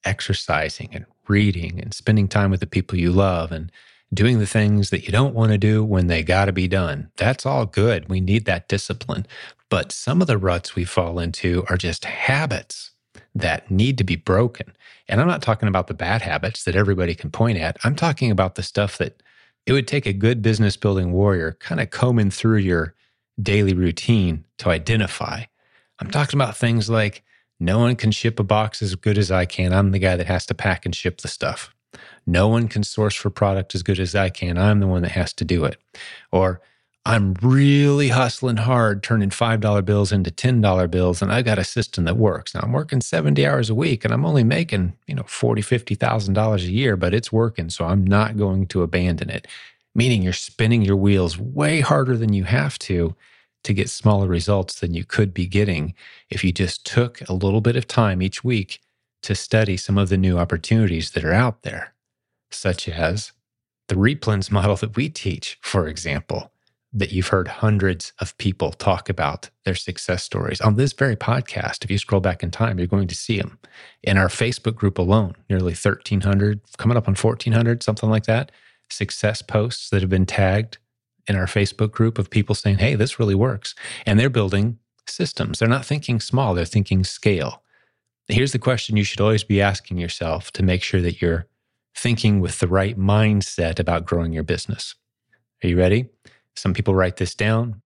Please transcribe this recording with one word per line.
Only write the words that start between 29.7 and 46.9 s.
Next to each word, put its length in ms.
I'm 180
the 80
guy 160
that 120
has 200
to 80
pack 300
and 100
ship 260
the 60
stuff. 480
No 220
one 200
can 160
source 320
for 140
product 460
as 80
good 160
as 160
I 140
can. 280
I'm 220
the 80
one 140
that 100
has 220
to 120
do 200
it." 120
Or, 300
"I'm 360
really 680
hustling 480
hard, 460
turning 260
five 300
dollar 220
bills 320
into 180
ten 300
dollar 260
bills, 340
and 120
I 80
got 180
a 60
system 400
that 120
works. 360
Now, 80
I'm 100
working 300
seventy 440
hours 240
a 60
week, 300
and 80
I'm 120
only 200
making, 480
you 100
know, 80
forty, 380
fifty 340
thousand 400
dollars 280
a 80
year, 240